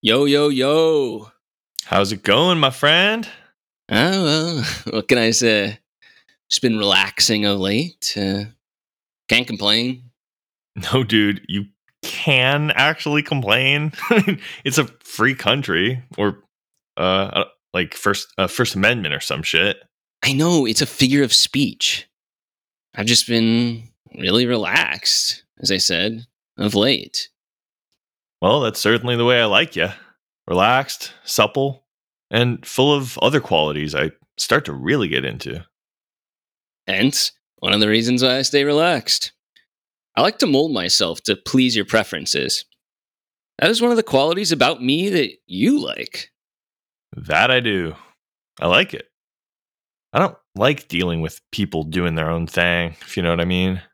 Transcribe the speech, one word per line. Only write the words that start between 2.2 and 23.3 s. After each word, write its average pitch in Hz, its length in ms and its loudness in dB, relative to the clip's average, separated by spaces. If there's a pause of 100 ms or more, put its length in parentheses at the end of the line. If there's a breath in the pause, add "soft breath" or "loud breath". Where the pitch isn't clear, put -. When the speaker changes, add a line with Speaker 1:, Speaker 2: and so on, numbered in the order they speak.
Speaker 2:
going, 160 380 2
my 139 100 4
friend? 185 580 2 (640 loud breath)
Speaker 1:
Oh, 180 340 2
well, 156 400 0
<laughs> - 300 -8
what 110 140 -4
can 127 100 4
I 113 140 2
say? 107 480 0 (680 soft breath)
Just - 140 -2
been 113 160 0
relaxing 101 720 2
of 101 100 2
late. 104 580 -2
Uh, 101 280 -2 (840)
can't 120 200 2
complain. 117 640 -2 (640)
Speaker 2:
No, 131 280 -2
dude, 104 440 0
you 101 180 -6 (380)
can 143 720 0
actually 147 480 0
complain. 135 680 0 (180)
<laughs> 202 260 2 (260 loud breath)
It's 135 140 0
a 143 80 2 (140)
free 127 340 -2
country, 123 720 -2 (160)
or, 101 240 -2 (540)
uh, 95 360 0
uh, 98 120 0 (280)
like, 90 220 -4
First, - 420 -4
uh, 95 80 2
First - 300 -2
Amendment 95 400 0
or 69 40 -6
some 69 220 -6
shit. 92 360 0 (460)
Speaker 1:
I 135 100 0
know, 151 340 2
it's 110 160 0
a - 20 0
figure 135 380 2
of 120 100 2
speech. - 760 0 (840)
I've 107 140 -4
just 117 200 2
been 117 640 0 (260)